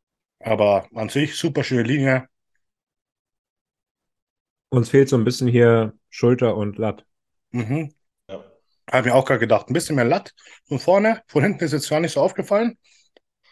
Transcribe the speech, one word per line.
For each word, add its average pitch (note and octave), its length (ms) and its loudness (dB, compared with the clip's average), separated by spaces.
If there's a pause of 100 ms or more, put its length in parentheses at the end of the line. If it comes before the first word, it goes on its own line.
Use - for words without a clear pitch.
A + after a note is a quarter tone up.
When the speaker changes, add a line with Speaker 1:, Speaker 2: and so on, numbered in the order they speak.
(400)
Speaker 1:
Aber G#2 540 0
an A2 140 -6
sich C#3+ 280 -2
super D3 280 -4
schöne B2 180 0
Linie. C3 460 0 (2500)
Speaker 2:
Uns A#2+ 200 0
fehlt C#3 180 4
so C3 80 2
ein A2+ 80 2
bisschen B2 240 -2
hier A#2 460 4 (160)
Schulter A#2+ 460 0
und G#2 220 -6
Lat. A2 260 -6 (460)
Speaker 1:
Mhm. C3+ 440 -6 (340)
Speaker 3:
Ja. G2+ 160 -16 (460)
Speaker 1:
Hab B2+ 140 0
mir B2 100 0
auch B2+ 100 4
gerade B2 160 -2
gedacht, A2 280 0
ein - 40 -4
bisschen D#3 240 -4
mehr B2 80 2
Lat E3 300 -2 (320)
von C3+ 120 -6
vorne. G#3 480 2
Von - 160 0
hinten F3 220 -2
ist C#3+ 80 -4
jetzt D3+ 160 -4
gar D#3 120 0
nicht E3 120 -4
so C#3 80 -2
aufgefallen. G#3 560 -2 (760)